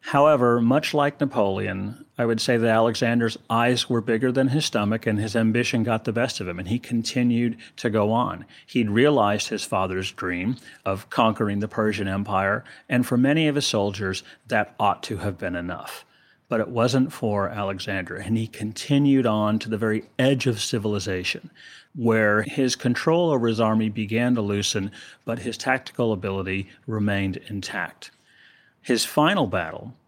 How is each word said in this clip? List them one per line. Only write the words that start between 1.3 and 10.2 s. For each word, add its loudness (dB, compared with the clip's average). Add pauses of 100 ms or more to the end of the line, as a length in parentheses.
I 0
would 0
say 2
that 2
Alexander's 2 (120)
eyes 2
were 2
bigger 0
than 2
his 0
stomach -2
and 0
his -4
ambition 2
got -2
the -4
best -2
of -6
him, -8
and -8
he -2
continued 0 (220)
to -2
go 2
on. -2 (220)
He'd -2
realized 4
his -6
father's -2
dream -4 (260)